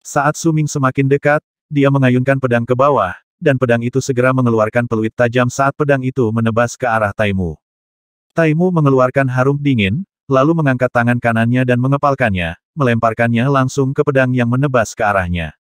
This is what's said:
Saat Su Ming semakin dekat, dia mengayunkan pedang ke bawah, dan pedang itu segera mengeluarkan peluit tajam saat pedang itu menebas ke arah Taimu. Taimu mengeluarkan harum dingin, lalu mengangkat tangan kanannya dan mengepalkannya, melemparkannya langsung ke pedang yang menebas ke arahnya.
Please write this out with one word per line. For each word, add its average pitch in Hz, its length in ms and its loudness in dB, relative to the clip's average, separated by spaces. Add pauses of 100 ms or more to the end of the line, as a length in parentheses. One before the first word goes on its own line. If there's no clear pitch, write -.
Saat 147 400 -4
Su 165 140 0
Ming 151 160 -2
semakin 135 400 -2
dekat, 147 320 0 (260)
dia 139 220 2
mengayunkan 131 480 2
pedang 120 260 0
ke 127 80 -2
bawah, 123 460 0 (180)
dan 139 240 0
pedang 117 240 0
itu 120 160 -2
segera 127 320 0
mengeluarkan 120 560 0
peluit 110 240 -2
tajam 120 400 0
saat 139 240 0
pedang 143 300 0
itu 127 260 0
menebas 113 460 -2
ke 127 100 -4
arah 110 240 0
Taimu. 95 480 -4 (720)
Taimu 165 400 2
mengeluarkan 135 560 2
harum 131 320 0
dingin, 131 480 0 (200)
lalu 139 280 2
mengangkat 131 360 -2
tangan 120 280 0
kanannya 117 440 0
dan 123 160 0
mengepalkannya, 127 760 -2 (200)
melemparkannya 117 720 0
langsung 135 480 0
ke 147 80 0
pedang 131 320 0
yang 120 120 0
menebas 127 440 0
ke - 80 -12
arahnya. 87 560 -2 (140)